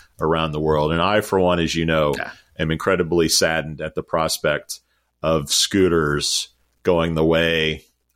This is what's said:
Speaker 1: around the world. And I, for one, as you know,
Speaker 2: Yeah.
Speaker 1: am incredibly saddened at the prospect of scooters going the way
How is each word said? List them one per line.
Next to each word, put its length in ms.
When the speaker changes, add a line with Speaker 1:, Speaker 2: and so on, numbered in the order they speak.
Speaker 1:
around 320
the 80
world. 320
And 80
I, 180
for 200
one, 200
as 160
you 100
know, 320
Speaker 2:
Yeah. 140
Speaker 1:
am 140
incredibly 560
saddened 540
at 140
the 80
prospect 760
of 300
scooters 960
going 320
the 100
way 580